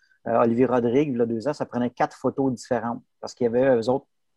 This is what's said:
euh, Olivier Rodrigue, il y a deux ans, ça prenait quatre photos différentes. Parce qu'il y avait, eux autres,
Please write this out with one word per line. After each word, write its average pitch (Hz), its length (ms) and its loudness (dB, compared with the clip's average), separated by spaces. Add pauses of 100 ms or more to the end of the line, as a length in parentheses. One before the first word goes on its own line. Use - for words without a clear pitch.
(280)
euh, 117 140 2
Olivier 120 240 4
Rodrigue, 123 480 2
il 117 40 -4
y 120 40 2
a 117 40 2
deux 113 220 -4
ans, 151 60 -2
ça 139 120 -6
prenait 123 240 -4
quatre - 280 -4
photos 131 360 -2
différentes. 117 480 -6 (200)
Parce 110 120 -12
qu'il 123 120 -4
y - 20 2
avait, 123 300 4
eux 113 120 -2
autres, 135 160 0 (320)